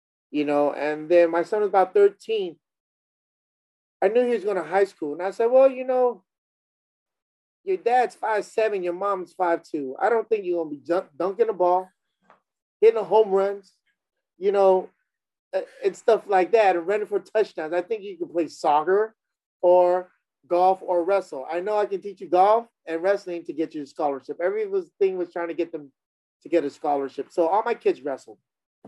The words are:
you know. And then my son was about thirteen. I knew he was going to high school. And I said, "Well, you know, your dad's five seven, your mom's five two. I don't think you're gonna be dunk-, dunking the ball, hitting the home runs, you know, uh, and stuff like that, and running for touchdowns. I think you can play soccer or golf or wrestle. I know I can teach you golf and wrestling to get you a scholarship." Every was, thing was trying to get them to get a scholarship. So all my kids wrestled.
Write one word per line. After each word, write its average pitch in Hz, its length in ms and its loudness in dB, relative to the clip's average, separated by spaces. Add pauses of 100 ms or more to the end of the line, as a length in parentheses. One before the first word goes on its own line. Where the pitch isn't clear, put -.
(300)
you 147 140 -4
know. 147 280 0
And 151 360 -6
then 170 240 4
my 170 100 0
son 214 200 -2
was 196 80 -2
about 185 220 2
thirteen. 202 600 0 (1500)
I 185 60 0
knew 240 180 2
he 240 100 -2
was 185 100 -4
going 196 140 -4
to 165 40 -6
high 185 220 0
school. 151 300 -8
And 165 80 -10
I 196 100 -6
said, 226 140 -2
"Well, 262 220 6
you 254 160 -4
know, 254 380 -2 (1400)
your 185 140 -2
dad's 233 360 0
five 208 300 -4
seven, 208 400 -2
your 175 80 -4
mom's 185 400 -6
five 170 320 -2
two. 139 360 -8
I 202 80 2
don't 226 200 0
think 208 160 -2
you're 175 180 -2
gonna 151 80 -8
be 147 60 -12
dunk-, 165 420 -4
dunking 196 300 -2
the 220 60 -4
ball, 180 360 0 (880)
hitting 226 140 6
the 214 80 -4
home 202 280 2
runs, 196 420 -2 (640)
you 196 140 -2
know, 190 360 4 (640)
uh, 190 100 -2 (220)
and 185 120 0
stuff 208 320 0
like 185 240 2
that, 202 240 4
and 165 100 -6
running 208 220 -4
for 202 100 -2
touchdowns. 180 540 -4
I 175 100 -2
think 185 220 -6
you 196 120 -12
can 165 120 -8
play 156 180 -2
soccer 170 720 0 (460)
or 180 500 4 (340)
golf 185 340 2
or 175 240 0
wrestle. 185 460 -4
I 175 100 -6
know 208 160 -4
I 208 80 0
can 196 160 -8
teach 202 220 -14
you 170 60 -16
golf 208 380 4 (200)
and 165 160 -6
wrestling 180 420 -4
to 165 80 -12
get 156 220 -4
you 151 80 -8
a 135 40 -10
scholarship." 143 560 -6
Every 202 240 -2
was, 190 320 -4
thing 190 200 0
was 175 120 -6
trying 170 180 -6
to 165 60 -8
get 165 180 -6
them 147 200 -12 (500)
to - 60 -20
get 151 160 2
a 139 60 -4
scholarship. 139 600 -4
So 165 180 0
all 202 140 0
my 233 120 -2
kids 185 260 -2
wrestled. 127 380 -10 (500)